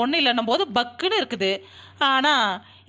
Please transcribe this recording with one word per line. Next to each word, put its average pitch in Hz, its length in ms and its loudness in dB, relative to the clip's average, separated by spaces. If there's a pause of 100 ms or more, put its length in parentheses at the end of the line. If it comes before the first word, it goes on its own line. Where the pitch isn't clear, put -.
ஒண்ணு 262 180 0
இல்லைன்னும் 240 300 0
போது 330 140 2 (140)
பக்குன்னு 349 420 -2
இருக்குது. 196 300 -2 (600)
ஆனா 269 200 2 (580)